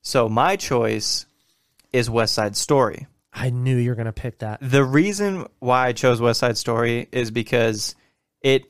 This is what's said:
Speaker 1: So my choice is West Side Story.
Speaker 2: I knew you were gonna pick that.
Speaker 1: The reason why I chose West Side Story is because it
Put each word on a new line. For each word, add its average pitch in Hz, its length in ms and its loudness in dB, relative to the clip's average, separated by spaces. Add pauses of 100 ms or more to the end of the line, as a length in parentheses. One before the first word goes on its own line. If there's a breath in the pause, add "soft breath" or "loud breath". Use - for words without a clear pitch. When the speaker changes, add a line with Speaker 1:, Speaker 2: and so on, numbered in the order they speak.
Speaker 1:
So 120 260 0
my 135 280 2
choice 113 720 -2 (640)
is 120 160 0
West 113 240 0
Side 107 240 -2
Story. 135 480 0 (260)
Speaker 2:
I 127 200 -4
knew 123 260 0
you 123 140 0
were 117 40 -2
gonna 113 160 -6
pick - 280 -10
that. 107 200 -8
Speaker 1:
The 135 240 2
reason 190 640 0 (140)
why 127 300 2
I - 40 0
chose 120 260 2
West 117 200 2
Side 120 180 0
Story 117 540 -2
is 120 180 -2
because 117 640 -2 (480)
it 135 280 2